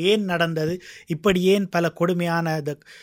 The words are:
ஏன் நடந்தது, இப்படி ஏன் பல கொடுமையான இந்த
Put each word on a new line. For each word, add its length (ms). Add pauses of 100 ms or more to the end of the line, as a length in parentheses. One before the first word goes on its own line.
ஏன் 220
நடந்தது, 500 (320)
இப்படி 380
ஏன் 240
பல 240
கொடுமையான 640
இந்த 220 (240)